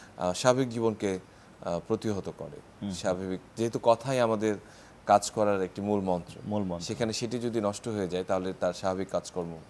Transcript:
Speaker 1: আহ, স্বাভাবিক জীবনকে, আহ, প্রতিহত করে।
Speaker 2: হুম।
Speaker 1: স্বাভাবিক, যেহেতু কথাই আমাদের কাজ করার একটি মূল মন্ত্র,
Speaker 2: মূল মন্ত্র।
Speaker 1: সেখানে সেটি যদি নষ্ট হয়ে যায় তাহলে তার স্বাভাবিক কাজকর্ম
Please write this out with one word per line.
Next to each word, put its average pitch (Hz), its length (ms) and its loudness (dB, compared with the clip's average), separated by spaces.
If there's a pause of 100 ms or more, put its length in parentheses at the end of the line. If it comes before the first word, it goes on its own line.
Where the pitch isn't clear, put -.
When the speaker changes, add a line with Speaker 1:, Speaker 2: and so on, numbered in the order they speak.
(180)
Speaker 1:
আহ, 90 160 0
স্বাভাবিক 127 360 4
জীবনকে, 107 500 0 (460)
আহ, 87 220 0
প্রতিহত 104 500 -2
করে। 73 200 -10 (240)
Speaker 2:
হুম। 101 100 -4
Speaker 1:
স্বাভাবিক, 92 480 -2 (180)
যেহেতু 113 260 0
কথাই 127 360 4
আমাদের 110 360 4 (500)
কাজ 101 260 6
করার 104 300 2
একটি 92 200 -4
মূল 104 180 2
মন্ত্র, 92 360 -2 (100)
Speaker 2:
মূল 104 180 -2
মন্ত্র। 87 220 -4
Speaker 1:
সেখানে 110 280 -2
সেটি 120 260 -4
যদি 117 220 -2
নষ্ট 104 260 -2
হয়ে 104 200 -2
যায় 90 160 -2
তাহলে 92 360 -2
তার 90 140 0
স্বাভাবিক 95 360 -2
কাজকর্ম 85 480 -4 (120)